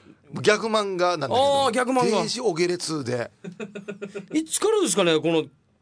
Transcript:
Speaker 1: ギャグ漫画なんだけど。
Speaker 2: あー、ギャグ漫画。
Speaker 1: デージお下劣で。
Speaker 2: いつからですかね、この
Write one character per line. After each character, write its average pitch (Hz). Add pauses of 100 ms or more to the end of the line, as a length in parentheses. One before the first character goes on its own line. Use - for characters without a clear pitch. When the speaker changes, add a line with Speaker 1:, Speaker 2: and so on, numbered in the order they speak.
(320)
Speaker 1:
ギ 143
ャ 214
グ 208
漫 214
画 175
な -
ん 156
だ 139
け 139
ど。 277
Speaker 2:
あ -
ー、 -
ギ 254
ャ 254
グ 240
漫 262
画。 247
Speaker 1:
デ 233
ー 196
ジ 233
お 214
下 175
劣 160
で。 120 (1000)
Speaker 2:
い 320
つ -
か 392
ら 427
で 320
す -
か 196
ね、 165
こ 143
の 160 (380)